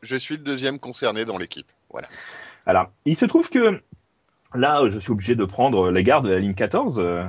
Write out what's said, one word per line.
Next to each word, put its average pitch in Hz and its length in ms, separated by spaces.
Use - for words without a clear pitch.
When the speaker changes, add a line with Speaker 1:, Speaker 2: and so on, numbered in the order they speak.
Speaker 1:
je 123 140
suis 151 200
le 151 80
deuxième 135 340
concerné 113 460
dans 107 120
l'équipe. 87 300
Voilà. - 180
Speaker 2:
Voilà. 92 260
Il 254 100
se - 100
trouve 330 240
que 226 300
là, 143 340
je 104 100
suis 98 140
obligé 104 220
de 110 100
prendre 98 460
les 92 140
gars 143 160
de 110 100
la 92 80
ligne 98 160
quatorze, 143 440
euh, 87 300